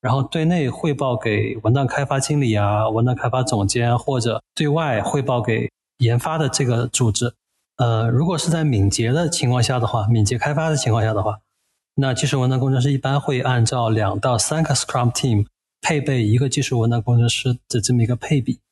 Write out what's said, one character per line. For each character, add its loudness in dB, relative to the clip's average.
然 -2
后 0
对 -2
内 2
汇 -2
报 0
给 -2
文 4
档 2
开 -2
发 0
经 0
理 2
啊、 2
文 2
档 2
开 -4
发 0
总 0
监， 0
或 -2
者 -2
对 0
外 0
汇 -2
报 0
给 -2
研 2
发 -4
的 0
这 -2
个 0
组 0
织。 -2
呃， 0
如 2
果 0
是 -4
在 0
敏 2
捷 0
的 0
情 -2
况 2
下 0
的 0
话， 0
敏 4
捷 0
开 -2
发 0
的 0
情 -2
况 2
下 0
的 -2
话， -4
那 0
技 -2
术 0
文 2
档 0
工 0
程 2
师 2
一 0
般 0
会 -2
按 2
照 0
两 0
到 0
三 -2
个 0
Scrum 0
Team 0
配 -2
备 -2
一 2
个 2
技 -2
术 0
文 2
档 0
工 2
程 4
师 -2
的 0
这 0
么 4
一 4
个 0
配 0
比。 -4